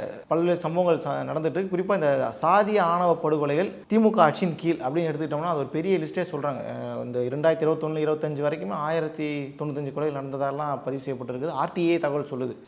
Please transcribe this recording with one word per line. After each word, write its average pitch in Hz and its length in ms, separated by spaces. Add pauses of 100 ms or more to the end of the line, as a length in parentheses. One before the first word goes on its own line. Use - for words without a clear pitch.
(280)
பல்வேறு 170 300
சம்பவங்கள் 165 440
ச-, 139 220
நடந்துட்டு 147 320
இருக்கு. 185 200
குறிப்பா 190 180
இந்த 135 460
சாதிய 202 400
ஆணவ 175 340
படுகொலைகள் 156 720
தி 214 120
மு 220 120
க - 120
ஆட்சியின் 160 340
கீழ் 165 180
அப்படின்னு 156 340
எடுத்துக்கிட்டோம்னா, 151 400
அது 165 100
ஒரு 135 80
பெரிய 165 320
லிஸ்டே 160 260
சொல்றாங்க. 143 400
அஹ், 120 400
இந்த 123 140
இரண்டாயிரத்தி 151 440
இருபத்தொன்னு 156 400
இருபத்தஞ்சு 151 400
வரைக்குமே 160 280
ஆயிரத்தி 151 880
தொண்ணூத்தஞ்சு 147 340
கொலைகள் 147 200
நடந்ததெல்லாம் 139 720
பதிவு 135 180
செய்யப்பட்டிருக்குது. 127 480
ஆர் 156 220
டி 170 180
ஏ 170 80
தகவல் 147 300
சொல்லுது. 127 280 (120)